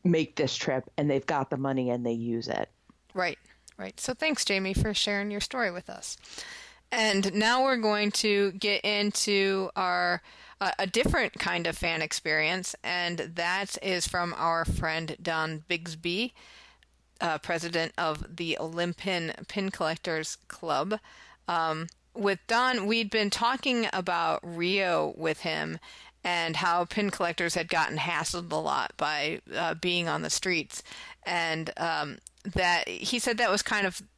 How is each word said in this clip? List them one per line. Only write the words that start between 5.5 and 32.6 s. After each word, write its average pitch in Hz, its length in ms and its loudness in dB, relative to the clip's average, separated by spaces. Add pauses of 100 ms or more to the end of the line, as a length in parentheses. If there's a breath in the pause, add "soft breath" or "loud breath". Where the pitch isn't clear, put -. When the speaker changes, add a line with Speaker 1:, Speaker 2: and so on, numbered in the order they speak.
Speaker 2:
with 180 180 -10
us. - 260 -10 (720 loud breath)
And 196 440 2
now 233 320 4
we're 269 120 4
going 208 340 2
to 202 420 2
get 202 320 0
into 202 920 2
our, 180 460 2 (400 loud breath)
uh, 190 180 2
a 196 80 2
different 233 460 2
kind 175 340 -2
of 160 100 -2
fan 165 240 -2
experience, 156 800 0
and 175 360 -2 (180)
that 180 460 -2
is 185 260 0
from 175 300 -2
our 165 260 2
friend 160 580 -2
Don 160 480 -2
Bigsby, 175 600 -2 (880 loud breath)
uh, 160 200 0
president 170 580 -2
of 165 400 -2
the 165 200 -2
Olympian 170 760 -2 (160)
Pin 196 200 -2
Collectors 160 680 -4 (100)
Club. 165 500 -2 (520 loud breath)
Um, 160 380 0 (280)
with 202 320 2
Don, 240 400 4
we'd 226 220 2
been 214 200 2
talking 240 640 0
about 170 500 0
Rio 170 720 2
with 160 260 -2
him 160 380 -4 (440 loud breath)
and 170 340 0
how 175 280 2
pin 202 260 0
collectors 170 440 0
had 170 140 -2
gotten 156 280 2
hassled 165 540 -2
a 151 40 -2
lot 151 420 0
by, 147 420 0 (160)
uh, 160 200 0
being 175 340 0
on 151 120 0
the 160 80 -4
streets. - 540 -2 (400 loud breath)
And, 165 540 -2
um, 151 400 -2 (260)
that 175 460 2